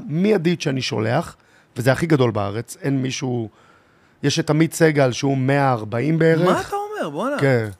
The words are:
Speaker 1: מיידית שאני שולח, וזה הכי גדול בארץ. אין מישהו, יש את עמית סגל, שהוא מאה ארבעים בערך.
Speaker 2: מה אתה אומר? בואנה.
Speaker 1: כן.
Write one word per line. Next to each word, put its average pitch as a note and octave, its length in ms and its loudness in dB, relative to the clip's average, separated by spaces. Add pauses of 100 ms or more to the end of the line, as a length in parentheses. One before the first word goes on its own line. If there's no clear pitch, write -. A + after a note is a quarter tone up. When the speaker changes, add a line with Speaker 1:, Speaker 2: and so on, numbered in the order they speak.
Speaker 1:
מיידית F3 540 0
שאני C3+ 200 -2
שולח, A#2 540 -2 (420)
וזה B2 140 2
הכי B2+ 140 0
גדול C3 260 4
בארץ. G#2 500 -6
אין C#3 200 -2
מישהו, B2 480 -6 (720)
יש C#3+ 160 0
את D#3 100 -2
עמית D#3 240 2
סגל, C#3+ 380 4
שהוא C#3 260 -2
מאה C3+ 340 2
ארבעים A#2 480 -2
בערך. D#3+ 300 4
Speaker 2:
מה E4+ 120 2
אתה G4+ 140 -8
אומר? G4+ 340 -6
בואנה. A#3 300 -6
Speaker 1:
כן. A#2+ 300 2 (100)